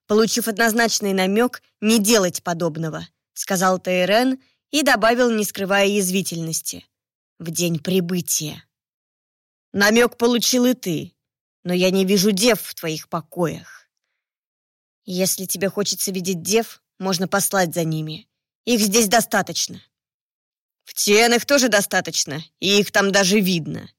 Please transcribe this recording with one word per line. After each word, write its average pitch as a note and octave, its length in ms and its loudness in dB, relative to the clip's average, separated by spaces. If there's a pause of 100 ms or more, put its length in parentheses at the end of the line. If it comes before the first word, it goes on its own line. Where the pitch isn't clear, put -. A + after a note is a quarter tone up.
получив A3 400 0
однозначный A3+ 680 0
намек G3 480 0 (200)
не A3 180 2
делать G3+ 440 2
подобного», E3 640 -4 (260)
сказал F#3 460 0
Тейрен G3+ 600 0 (320)
и D4 100 0
добавил, B3 480 2
не G#3+ 160 0
скрывая G3 420 0
язвительности: F3+ 1000 -4 (540)
«В E3+ 120 -10
день E3+ 280 -2
прибытия». F3 840 -4 (1080)
Намек A3 440 4
получил A#3+ 480 2
и B3+ 80 4
ты, F3+ 400 -6 (500)
но F3+ 100 -4
я F3+ 160 2
не F#3+ 160 2
вижу G3+ 260 2
дев G#3 300 2
в - 140 -16
твоих D#3+ 340 -10
покоях. E3 800 -8 (1160)
Если F#3 400 -2
тебе F#3 240 -4
хочется G3+ 420 -4
видеть F#3 300 -4
дев, G#3+ 400 -2 (180)
можно F#3 280 -2
послать F#3+ 460 0
за E3+ 100 -2
ними. D#3 460 -6 (360)
Их A#3 140 2
здесь G#3+ 280 2
достаточно. G3 720 -2 (1040)
В - 80 -20
Тиен A3 400 4
их A#3+ 120 0
тоже C4 240 4
достаточно, F#3 760 -2 (160)
и G3 200 2
их G3+ 120 0
там G3 200 2
даже G3 280 4
видно. D#3+ 600 -2